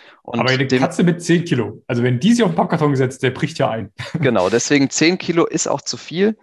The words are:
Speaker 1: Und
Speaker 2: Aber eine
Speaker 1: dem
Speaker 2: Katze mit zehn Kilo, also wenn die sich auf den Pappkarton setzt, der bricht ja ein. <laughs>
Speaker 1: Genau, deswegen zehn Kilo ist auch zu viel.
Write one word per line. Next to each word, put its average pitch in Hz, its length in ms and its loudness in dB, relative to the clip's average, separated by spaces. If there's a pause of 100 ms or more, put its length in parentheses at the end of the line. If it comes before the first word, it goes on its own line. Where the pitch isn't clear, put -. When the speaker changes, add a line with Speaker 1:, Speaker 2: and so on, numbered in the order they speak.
(220)
Speaker 1:
Und - 180 -8
Speaker 2:
Aber 123 100 0
eine 131 180 0
Speaker 1:
dem 131 140 2
Speaker 2:
Katze 170 220 0
mit 170 180 2
zehn 170 240 0
Kilo, 110 420 -4
also 120 160 -2
wenn 127 160 0
die 202 140 4
sich 233 100 4
auf 180 80 2
den 165 40 -4
Pappkarton 151 400 0
setzt, 131 280 -2
der 127 80 2
bricht - 280 -8
ja 123 100 2
ein. 113 280 -8
<laughs> - 220 -8
Speaker 1:
Genau, 113 300 4
deswegen 135 400 2
zehn 175 280 2
Kilo 170 280 0
ist - 220 -2
auch - 140 -2
zu - 140 -8
viel. 196 480 -2